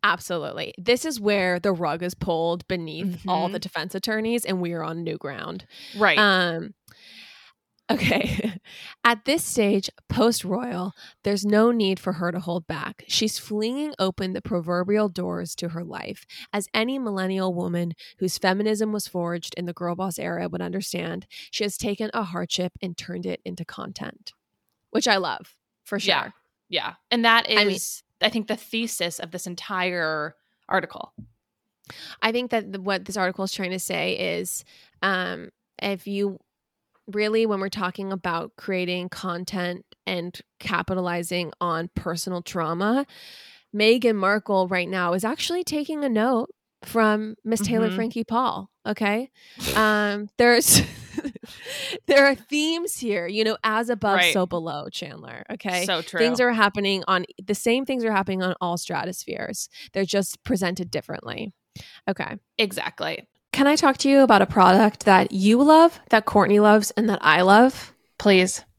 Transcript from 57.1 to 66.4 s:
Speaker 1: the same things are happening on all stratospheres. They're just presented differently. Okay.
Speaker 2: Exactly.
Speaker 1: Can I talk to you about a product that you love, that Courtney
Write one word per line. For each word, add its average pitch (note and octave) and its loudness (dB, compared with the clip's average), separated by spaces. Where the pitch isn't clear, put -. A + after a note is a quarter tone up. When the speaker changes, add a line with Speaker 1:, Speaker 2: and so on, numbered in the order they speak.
Speaker 1:
the G3+ -2
same A#3+ 0
things B3+ -2
are A3 0
happening F#3+ 0
on F3+ 0
all F3 -2
stratospheres. - -8
They're G3 0
just - -2
presented F#3 -2
differently. - -8
Okay. - -6
Speaker 2:
Exactly. - -4
Speaker 1:
Can C#4 4
I D4+ 6
talk C#4 4
to C#4 2
you C#4 8
about G#3+ 8
a F#3+ 4
product G3 6
that F#3+ 6
you G#3 4
love, D#4 8
that G#3+ 4
Courtney G#3 6